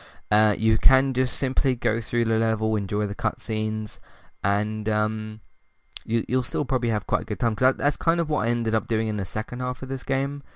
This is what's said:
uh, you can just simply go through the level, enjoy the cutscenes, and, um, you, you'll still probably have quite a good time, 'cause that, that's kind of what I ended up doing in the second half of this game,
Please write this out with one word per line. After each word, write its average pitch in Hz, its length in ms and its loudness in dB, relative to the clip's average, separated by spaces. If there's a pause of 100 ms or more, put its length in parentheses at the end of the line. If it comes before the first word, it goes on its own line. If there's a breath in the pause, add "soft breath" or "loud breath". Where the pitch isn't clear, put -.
(320 loud breath)
uh, 107 260 4
you 110 200 4
can 131 360 8
just 127 240 -2
simply 131 380 2
go 117 260 -2
through 117 240 0
the 113 120 0
level, 110 380 0
enjoy 104 320 -2
the 98 80 -6
cutscenes, 107 840 -4 (440 loud breath)
and, 107 460 -2
um, 107 500 -4 (640)
you, 110 240 -2
you'll 127 140 -2
still 123 240 -4
probably 120 240 0
have 110 160 -2
quite - 160 0
a - 40 -8
good 104 140 -6
time, 113 160 0
'cause 127 120 2
that, 131 100 0
that's 143 200 -2
kind 170 220 0
of 160 80 -2
what 123 200 -2
I - 20 0
ended 117 240 0
up - 140 -2
doing 110 200 0
in 107 100 -4
the 98 80 -4
second 117 340 -8
half 127 240 -6
of 127 60 -10
this 131 140 -8
game, 139 380 -4 (140 soft breath)